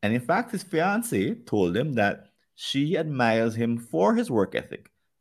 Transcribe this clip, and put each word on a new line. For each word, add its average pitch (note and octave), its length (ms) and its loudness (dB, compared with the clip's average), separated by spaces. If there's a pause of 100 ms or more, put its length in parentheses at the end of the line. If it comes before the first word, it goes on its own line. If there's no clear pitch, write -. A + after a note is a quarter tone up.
And G#2+ 100 0
in A#2+ 60 0
fact, G#3 320 -2
his G3 100 -4
fiancée F3 840 -2
told F#2 320 2
him C#3 180 -2
that G2+ 340 0 (260)
she C#3+ 420 -2
admires A#2 600 0
him A#2 220 0
for F3+ 360 2
his A#3 160 0
work G#2 240 2
ethic, - 360 -8 (300)